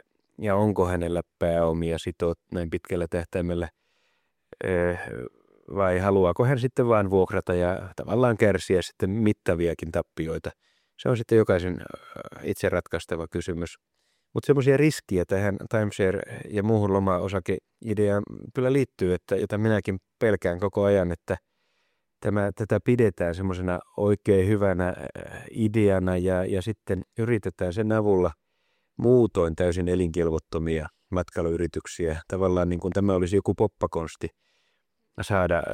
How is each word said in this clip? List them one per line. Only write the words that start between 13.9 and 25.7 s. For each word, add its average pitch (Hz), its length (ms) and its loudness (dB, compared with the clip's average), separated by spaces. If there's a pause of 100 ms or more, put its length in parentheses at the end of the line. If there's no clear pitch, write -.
Mut 123 100 -4
semmosia 139 340 4
riskiä 135 480 0
tähän 98 320 -2 (160)
timeshare- 104 760 -2
ja 101 140 -2
muuhun 104 300 2
loma-osakeideaan 98 1300 -2 (300)
kyllä 127 200 0
liittyy, 117 400 0
että, - 220 -4
jota 101 220 -2
minäkin 104 420 0 (200)
pelkään 95 400 2
koko 101 240 0
ajan, 98 280 4
että 85 260 -6 (840)
tämä, 101 360 -2
tätä 107 280 0
pidetään 104 520 2
semmosena 92 440 -4 (180)
oikein 101 500 4
hyvänä, 98 420 2
ö, - 320 -10 (300)
ideana 101 680 2